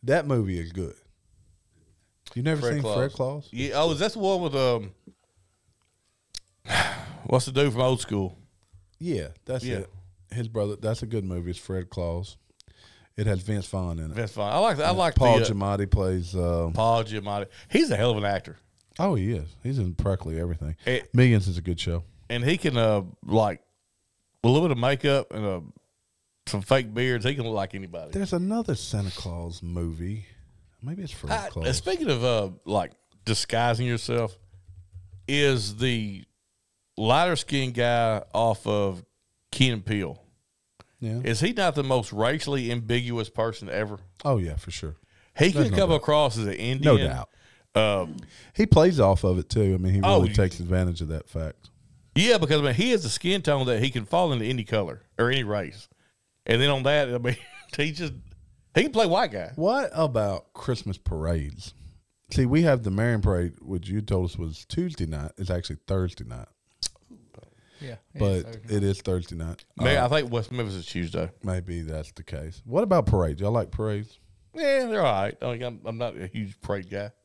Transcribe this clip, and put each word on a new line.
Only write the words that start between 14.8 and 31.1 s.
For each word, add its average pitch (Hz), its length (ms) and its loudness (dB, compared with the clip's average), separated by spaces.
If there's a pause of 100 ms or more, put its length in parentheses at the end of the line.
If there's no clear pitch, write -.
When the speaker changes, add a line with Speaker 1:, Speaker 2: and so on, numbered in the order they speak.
Speaker 1:
And 185 80 2
Speaker 2:
like 175 180 2
Speaker 1:
Paul 117 240 8
Speaker 2:
the, 113 60 4
uh, - 40 0
Speaker 1:
Giamatti 101 400 0
plays, 92 460 0
uh, 85 380 0
Speaker 2:
Paul 113 320 2
Giamatti. 104 420 -6 (220)
He's 311 220 4
a - 40 0
hell 113 160 2
of 107 60 2
an 104 80 -2
actor. 95 320 -2 (420)
Speaker 1:
Oh, 180 160 2
he 101 160 0
is. 80 160 -4 (160)
He's 131 160 -2
in 90 160 -2
practically 90 420 -2
everything. 82 380 -4 (100)
Speaker 2:
Eh, 127 180 -2 (100)
Speaker 1:
Millions 120 340 6
is 87 100 -2
a 87 40 -6
good 85 180 -4
show. 85 240 -4 (260)
Speaker 2:
and 120 140 -4
he 156 140 2
can, 143 180 -2
uh, 110 280 4 (220)
like, 104 360 2 (840)
a 113 60 4
little 147 180 6
bit 160 40 2
of 127 60 0
makeup 139 540 2
and 107 140 -6
a 92 160 -4 (840)
some 101 140 -4
fake 123 320 2
beards. 120 320 0
He 135 100 0
can 135 100 -4
look 113 80 -2
like 98 220 -4
anybody. 85 360 -12
Speaker 1:
There's 196 220 -4
another 190 420 -2
Santa 101 360 -4
Claus 85 520 -10
movie. 87 640 -6 (560)
Maybe 170 220 -10
it's 156 80 -10